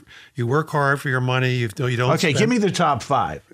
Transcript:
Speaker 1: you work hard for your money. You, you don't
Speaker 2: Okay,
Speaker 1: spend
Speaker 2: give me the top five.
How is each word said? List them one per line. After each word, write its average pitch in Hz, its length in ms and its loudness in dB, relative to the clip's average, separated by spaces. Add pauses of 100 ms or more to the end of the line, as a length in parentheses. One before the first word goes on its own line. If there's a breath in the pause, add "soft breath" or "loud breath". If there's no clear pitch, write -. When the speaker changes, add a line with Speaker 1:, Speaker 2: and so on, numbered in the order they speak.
(360 loud breath)
Speaker 1:
you 120 100 -4
work 147 240 -2
hard 143 300 2
for 147 80 -6
your 127 120 0
money. 127 340 0
You, 120 140 -2 (100)
you 127 180 -2
don't 123 160 2
Speaker 2:
Okay, 160 180 2
Speaker 1:
spend 131 80 0
Speaker 2:
give 220 100 2
me 247 100 2
the 202 120 2
top 147 320 0
five. 101 400 -2 (120)